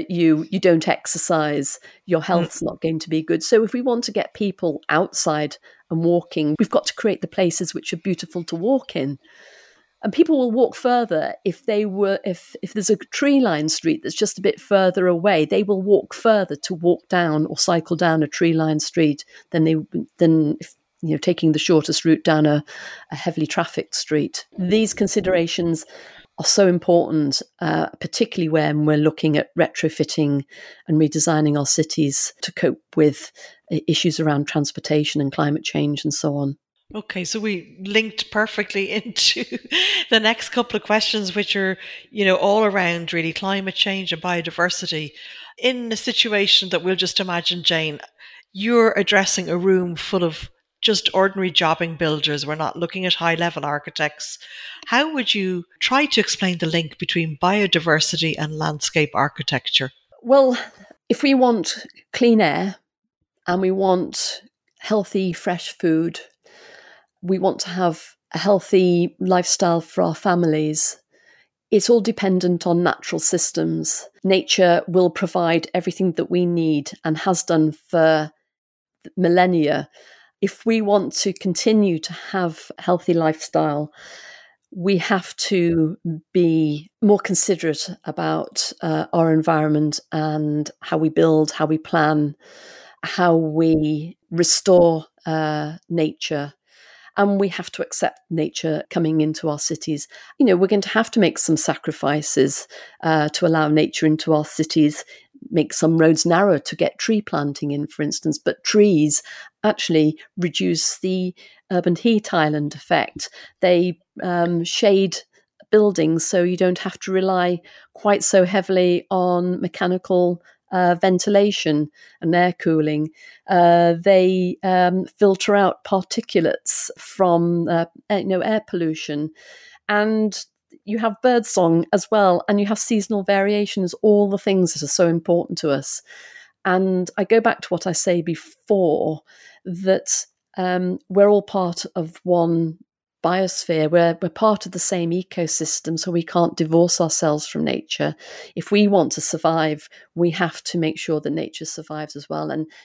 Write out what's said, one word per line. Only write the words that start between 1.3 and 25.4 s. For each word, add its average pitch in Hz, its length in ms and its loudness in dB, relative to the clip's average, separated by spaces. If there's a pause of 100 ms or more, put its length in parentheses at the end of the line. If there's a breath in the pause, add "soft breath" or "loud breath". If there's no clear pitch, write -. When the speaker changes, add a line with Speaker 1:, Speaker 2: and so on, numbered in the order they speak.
Speaker 1:
your 170 140 2
Speaker 2:
Hmm. 156 60 -8
Speaker 1:
health's 175 340 0
not - 200 -6
going 160 180 -2
to 156 100 -10
be 160 140 -2
good. 165 200 -2
So 226 200 4
if 214 100 -2
we 247 100 -4
want 247 220 -2
to 208 80 -8
get - 220 -6
people 180 540 -4
outside 151 680 -2 (340 soft breath)
and 165 140 0
walking, 165 540 0
we've 214 100 2
got - 180 0
to - 80 -6
create - 260 -2
the 175 80 -8
places 175 440 -2
which - 200 -10
are 175 60 -8
beautiful 180 460 -6
to 165 120 -8
walk 240 400 -2
in. 139 220 -4 (840 soft breath)
And 202 120 -4
people 311 240 2
will 247 120 0
walk 233 260 0
further 220 580 0 (100)
if - 220 -4
they 214 180 0
were, 196 400 -2
if, - 380 -8
if 196 100 -10
there's 202 160 -2
a 214 80 4
tree-lined 220 760 0
street 160 320 -2
that's - 120 -8
just - 240 -2
a - 20 -14
bit 190 180 0
further 190 480 2
away, 170 380 2
they 190 180 0
will 190 200 0
walk 202 320 2
further 202 420 0
to - 180 -8
walk 170 360 0
down 160 340 0
or - 140 -6
cycle 170 380 0
down 160 260 2
a 151 40 2
tree-lined 160 540 0
street 151 460 0 (240 loud breath)
than 160 140 2
they, 160 120 4 (400)
than 160 420 4
if, - 160 -18 (280)
you 160 80 -4
know, 151 80 0
taking 170 340 0
the 151 60 -2
shortest 151 480 0
route 156 180 2
down 156 220 2
a, 147 180 2 (480 loud breath)
a - 20 -10
heavily 160 320 -4
trafficked - 480 -6
street. - 520 -4 (100)
These 202 380 0
considerations 175 920 -2 (540 loud breath)